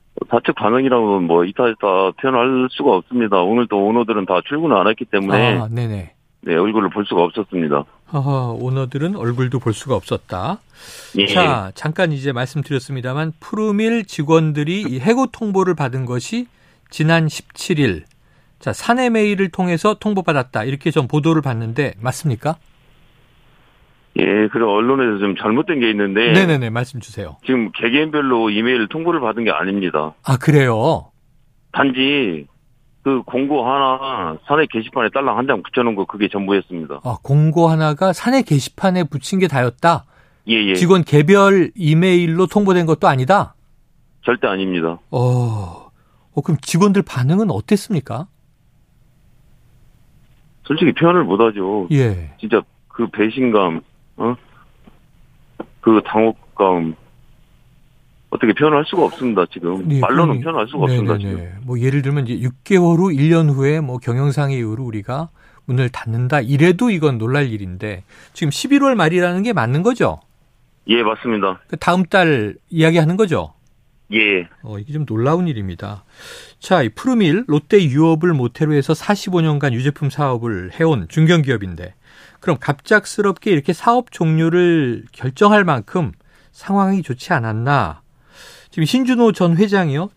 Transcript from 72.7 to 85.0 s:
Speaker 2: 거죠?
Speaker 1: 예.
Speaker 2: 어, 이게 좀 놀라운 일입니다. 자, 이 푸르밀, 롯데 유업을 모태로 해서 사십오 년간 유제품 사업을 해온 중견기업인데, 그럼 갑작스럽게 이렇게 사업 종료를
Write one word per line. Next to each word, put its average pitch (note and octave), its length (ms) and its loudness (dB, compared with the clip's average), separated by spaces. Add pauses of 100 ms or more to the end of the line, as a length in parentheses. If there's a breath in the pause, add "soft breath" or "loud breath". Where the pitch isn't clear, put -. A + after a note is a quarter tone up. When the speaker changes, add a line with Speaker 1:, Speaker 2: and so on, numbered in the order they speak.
Speaker 2:
거죠? D3+ 360 0 (600)
Speaker 1:
예. G2+ 340 2 (160)
Speaker 2:
어, A2 140 -12
이게 A#2+ 160 -12
좀 D3+ 120 -4
놀라운 C3+ 420 0
일입니다. G2+ 560 -8 (560 loud breath)
자, F3 240 2
이 - 60 0
푸르밀, A3 580 0
롯데 E3 360 4
유업을 D#3+ 500 2
모태로 D3 400 0
해서 C#3+ 200 2
사십오 F#3 480 -2
년간 D3 320 0
유제품 C3+ 380 -2
사업을 A#2 680 -4
해온 D3 300 2
중견기업인데, B2 840 0 (440 soft breath)
그럼 - 200 -2
갑작스럽게 G3+ 920 -2
이렇게 E3 220 2
사업 A#3+ 380 0
종료를 D#3+ 1000 2